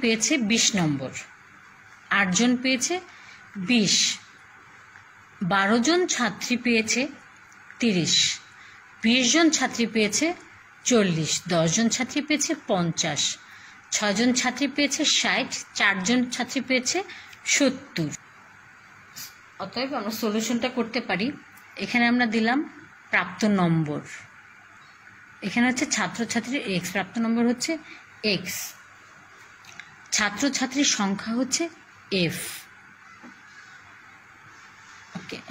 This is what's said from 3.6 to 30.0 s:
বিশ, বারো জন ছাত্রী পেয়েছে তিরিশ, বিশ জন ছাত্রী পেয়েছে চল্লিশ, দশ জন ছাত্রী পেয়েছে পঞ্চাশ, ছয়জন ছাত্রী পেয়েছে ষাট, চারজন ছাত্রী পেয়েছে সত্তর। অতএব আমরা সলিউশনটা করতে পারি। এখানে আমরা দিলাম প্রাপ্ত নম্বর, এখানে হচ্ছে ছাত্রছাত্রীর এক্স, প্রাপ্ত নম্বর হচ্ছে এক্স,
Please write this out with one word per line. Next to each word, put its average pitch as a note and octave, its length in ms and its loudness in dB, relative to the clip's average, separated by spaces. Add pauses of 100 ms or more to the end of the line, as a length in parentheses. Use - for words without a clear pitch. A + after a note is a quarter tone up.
বিশ, A3 260 4 (1600)
বারো G3 240 4 (100)
জন F4 140 4 (140)
ছাত্রী A#3+ 400 -2 (100)
পেয়েছে A3+ 380 2 (800)
তিরিশ, F#3 340 2 (880)
বিশ B3 180 4 (120)
জন E4 120 6 (100)
ছাত্রী A#3+ 380 0
পেয়েছে G#3+ 320 2 (640)
চল্লিশ, F3+ 440 4 (220)
দশ E3 220 4
জন A#3 100 4 (100)
ছাত্রী B3+ 320 -2
পেয়েছে D4+ 240 0 (180)
পঞ্চাশ, E3 520 0 (720)
ছয়জন G#3+ 360 2 (100)
ছাত্রী B3+ 260 0 (100)
পেয়েছে C#4+ 260 0 (160)
ষাট, A#3 320 0 (280)
চারজন G3+ 400 2 (160)
ছাত্রী B3 340 -4
পেয়েছে B3+ 300 0 (560)
সত্তর। C4 560 0 (1500)
অতএব B3+ 260 -6 (100)
আমরা G#3 120 -6 (100)
সলিউশনটা A3+ 460 0 (100)
করতে A#3 300 -2
পারি। F#3+ 180 0 (580)
এখানে A#3+ 280 2
আমরা B3 140 4 (100)
দিলাম A3+ 220 2 (520)
প্রাপ্ত F#3 320 -2 (180)
নম্বর, D#3+ 400 2 (1500)
এখানে A#3 240 2
হচ্ছে B3+ 160 -2 (100)
ছাত্রছাত্রীর A#3 680 -4 (120)
এক্স, F3+ 200 -2
প্রাপ্ত F#3+ 200 -4 (100)
নম্বর A#3 280 2
হচ্ছে B3+ 200 -4 (640)
এক্স, - 200 -6 (1600)